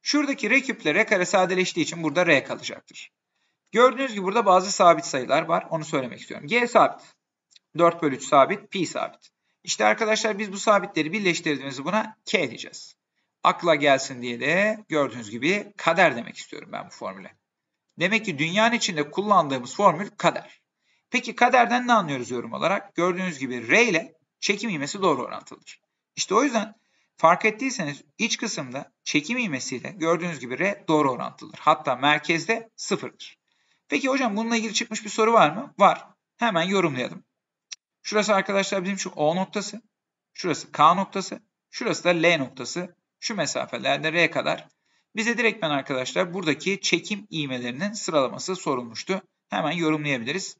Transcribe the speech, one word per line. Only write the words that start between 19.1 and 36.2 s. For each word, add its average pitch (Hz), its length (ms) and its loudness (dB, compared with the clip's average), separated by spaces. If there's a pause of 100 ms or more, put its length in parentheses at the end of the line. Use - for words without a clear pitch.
kullandığımız 151 680 0
formül 190 400 2
kader. - 440 -2 (500)
Peki 233 240 -4
kaderden 247 520 4
ne 247 60 4
anlıyoruz 143 380 0
yorum 117 220 -6
olarak? 156 420 -2
Gördüğünüz 175 440 -2
gibi 123 300 -6
R 208 160 6
ile 170 300 -2 (260)
çekim 233 300 -2
ivmesi 165 320 -6
doğru 143 200 2
orantılıdır. - 580 -14 (360)
İşte - 180 -4
o 233 80 4
yüzden 233 320 -2 (420)
fark 175 280 4
ettiyseniz 214 580 -4 (160)
iç 214 180 -2
kısımda 143 560 -8 (120)
çekim 226 340 -2
ivmesiyle 139 580 -6
gördüğünüz 165 440 -2
gibi 127 180 -8
R 202 300 -2
doğru 151 220 4
orantılıdır. - 480 -8
Hatta 151 380 2
merkezde 156 800 0
sıfırdır. - 600 -8 (500)
Peki 277 200 0
hocam 254 280 0
bununla 226 200 -2
ilgili 220 180 -2
çıkmış 220 300 -4
bir 202 60 -10
soru 226 220 2
var 180 180 6
mı? - 280 -10
Var. 180 280 4 (300)